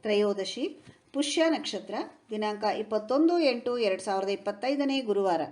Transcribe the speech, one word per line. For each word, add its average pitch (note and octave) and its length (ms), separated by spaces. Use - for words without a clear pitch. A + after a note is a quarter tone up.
ತ್ರಯೋದಶಿ, G3+ 760
ಪುಷ್ಯ D4 360
ನಕ್ಷತ್ರ, G#3 460
ದಿನಾಂಕ G#3+ 340
ಇಪ್ಪತ್ತೊಂದು A3 760
ಎಂಟು B3 400
ಎರಡು F#3+ 240
ಸಾವಿರದ G3 260
ಇಪ್ಪತ್ತೈದನೇ C4 720
ಗುರುವಾರ. G3 400